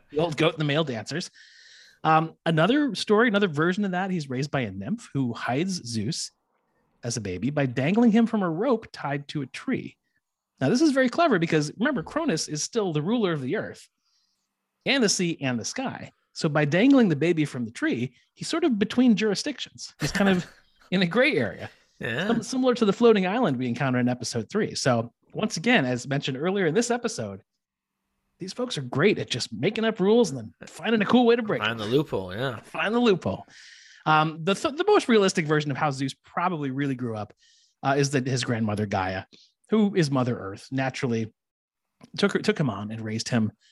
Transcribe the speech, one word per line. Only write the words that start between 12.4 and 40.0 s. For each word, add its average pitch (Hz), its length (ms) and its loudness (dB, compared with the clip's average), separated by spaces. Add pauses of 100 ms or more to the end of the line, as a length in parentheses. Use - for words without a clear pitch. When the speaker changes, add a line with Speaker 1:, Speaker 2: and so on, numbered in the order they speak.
Speaker 1:
is 151 160 -6
still 196 300 -2
the 147 80 0
ruler 196 320 0
of 147 80 -4
the 135 160 -4
earth - 280 -10 (1000)
and 254 180 2
the 196 60 2
sea 170 320 -2
and 127 180 -2
the 101 60 -8
sky. - 460 -8 (220)
So - 140 -4
by 151 180 2
dangling 220 440 6
the 156 60 4
baby 156 300 2
from 123 200 -6
the 110 60 -10
tree, 139 420 -4 (200)
he's - 140 -12
sort 330 160 -2
of 247 160 2
between 233 360 4
jurisdictions. - 840 -4
He's 147 120 -4
kind 196 180 2
of 180 160 2 (240)
Speaker 2:
<laughs> - 220 -14
Speaker 1:
in 185 100 2
a 185 40 2
gray 247 300 2
area. 113 340 -2 (300)
Speaker 2:
Yeah. 135 280 -4
Speaker 1:
Sim-, 226 160 0
similar 254 320 0
to 233 100 2
the 196 80 2
floating 214 340 6
island 190 300 0
we 127 100 -2
encounter 123 320 0
in 123 80 2
episode 123 420 -4
three. - 260 -2
So 117 360 0 (220)
once 185 240 -6
again, 175 280 2
as 123 220 -4
mentioned 139 300 -4
earlier 185 280 -2
in 151 80 0
this 233 180 0
episode, 117 500 -6 (960)
these 190 140 -12
folks 247 240 -6
are 147 60 -6
great 139 360 2
at - 100 -6
just - 220 -6
making 208 320 -2
up 220 160 -2
rules 208 320 4
and 131 80 -8
then 110 140 -14 (140)
finding 214 340 -2
a 196 40 0
cool 247 200 6
way 233 100 6
to 233 80 -2
break 170 180 -2
Speaker 2:
Find 113 180 -2
Speaker 1:
them. 104 100 -4
Speaker 2:
the 120 80 2
loophole, 101 360 -2
yeah. 117 300 -6
Speaker 1:
Find 185 320 -4
the 240 40 2
loophole. 185 460 2 (600)
Um, 156 380 2
the 196 120 0
th-, 285 200 -4
the 349 120 0
most 415 220 4
realistic 190 360 4
version 151 260 0
of 123 60 -4
how 151 140 0
Zeus 131 320 -4
probably 170 480 -4
really 139 240 -2
grew 120 220 -6
up, 104 160 -10 (500)
uh, 139 140 2
is 139 140 2
that 131 140 0
his 127 200 -2
grandmother 107 400 -2
Gaia, 95 380 -2 (460)
who 208 240 2
is 160 160 2